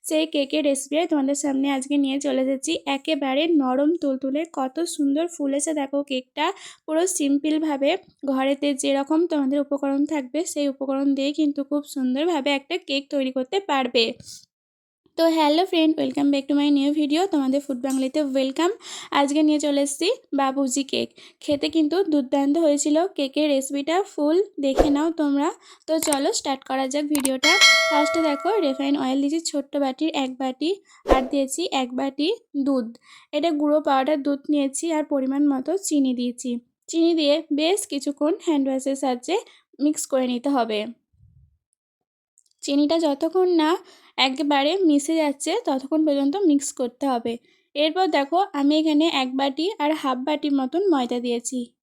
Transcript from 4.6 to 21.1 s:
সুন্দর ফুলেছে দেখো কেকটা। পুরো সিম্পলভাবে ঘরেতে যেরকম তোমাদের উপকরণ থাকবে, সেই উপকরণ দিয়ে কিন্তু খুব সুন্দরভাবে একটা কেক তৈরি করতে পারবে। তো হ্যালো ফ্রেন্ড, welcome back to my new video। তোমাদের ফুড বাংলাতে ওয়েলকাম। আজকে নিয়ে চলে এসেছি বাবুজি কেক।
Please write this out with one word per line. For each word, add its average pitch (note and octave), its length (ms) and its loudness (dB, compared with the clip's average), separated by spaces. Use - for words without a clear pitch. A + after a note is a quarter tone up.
সুন্দর D4 440 0
ফুলেছে C#4+ 400 -2
দেখো C#4+ 300 -2
কেকটা। C4+ 420 -6
পুরো D#4+ 200 0
সিম্পলভাবে D4 760 0
ঘরেতে C#4 480 0
যেরকম C#4 540 0
তোমাদের C#4+ 380 0
উপকরণ C#4 400 -2
থাকবে, D4 340 -4
সেই C#4+ 220 -2
উপকরণ C4+ 420 -2
দিয়ে C#4 160 -2
কিন্তু D4 380 0
খুব D4 120 -2
সুন্দরভাবে C#4 580 0
একটা C#4 240 -4
কেক C#4 220 -2
তৈরি C4+ 220 -2
করতে C4 260 -4
পারবে। B3 360 2
তো E4 80 4
হ্যালো D#4 280 4
ফ্রেন্ড, D#4+ 320 2
welcome C#4+ 340 0
back C#4 160 0
to C#4+ 120 0
my D4 100 2
new C#4+ 240 4
video। D4+ 340 2
তোমাদের C#4 340 2
ফুড C4 200 -6
বাংলাতে C4 420 0
ওয়েলকাম। C4+ 480 0
আজকে C#4+ 320 2
নিয়ে D4+ 160 4
চলে C#4+ 260 0
এসেছি E4 240 -2
বাবুজি C4+ 520 0
কেক। A#3 160 -2